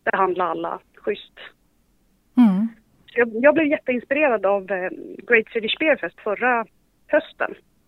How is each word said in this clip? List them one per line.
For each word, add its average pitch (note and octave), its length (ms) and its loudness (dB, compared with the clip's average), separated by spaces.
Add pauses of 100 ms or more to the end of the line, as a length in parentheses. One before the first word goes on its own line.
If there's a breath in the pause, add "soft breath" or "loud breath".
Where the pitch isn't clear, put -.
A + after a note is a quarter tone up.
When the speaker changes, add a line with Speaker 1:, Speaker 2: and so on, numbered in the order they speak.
(120)
Speaker 1:
behandla F#3 320 0
alla E3+ 360 -6 (160)
schysst. - 380 -8 (1040)
Speaker 2:
Mm. A3 300 6 (460)
Speaker 1:
Jag, A#3+ 200 2
jag B3+ 200 4
blev D#4 140 2
jätteinspirerad C4+ 800 0
av, G3 260 0
eh, F#3 180 -4 (380)
Great A3 240 2
Swedish A3 280 -6
Beer D#4 160 2
Fest - 240 -10
förra A3+ 460 -2 (420)
hösten. - 480 -4 (320)